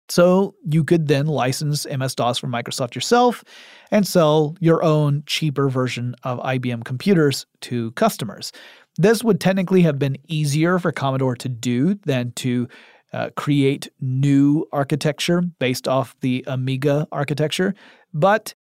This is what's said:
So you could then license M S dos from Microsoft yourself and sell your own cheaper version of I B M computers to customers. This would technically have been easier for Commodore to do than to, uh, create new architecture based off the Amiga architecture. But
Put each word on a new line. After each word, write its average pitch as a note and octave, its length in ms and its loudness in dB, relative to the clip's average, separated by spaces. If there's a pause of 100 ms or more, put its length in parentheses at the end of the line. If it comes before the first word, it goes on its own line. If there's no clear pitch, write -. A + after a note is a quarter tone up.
(120)
So F3+ 440 4 (100)
you D#3 180 2
could D#3+ 240 2
then C#3+ 200 2
license C#3+ 580 -2
M C3+ 160 -6
S C3 140 -4
dos A#2+ 240 -2
from C3+ 120 -8
Microsoft A#2+ 440 -6
yourself A#3+ 480 2 (480)
and G3+ 160 2
sell D#3 520 2
your D#3+ 240 4
own D3+ 440 2
cheaper C#3 420 -2
version B2 540 -4
of B2+ 160 -6
I C3 180 -2
B B2+ 140 -4
M A#2 100 -6
computers C#3+ 640 2 (160)
to A#2 300 -6
customers. - 600 -4 (460)
This G#3+ 260 4
would G#3+ 160 2
technically F#3+ 440 2
have D3 160 2
been C3+ 180 -2 (100)
easier D#3 520 0
for E3+ 120 -2
Commodore C3+ 440 -2
to - 120 -8
do B2 460 -2
than B2+ 440 -4
to, B2 300 -2 (460)
uh, A#2 240 -6
create C#3 500 0 (140)
new C#3 720 2
architecture D3+ 680 -2 (180)
based B2+ 280 -2
off C3 340 -2
the B2+ 260 -2
Amiga C3+ 640 -2
architecture. D3+ 640 -2 (360)
But F#3+ 440 0 (180)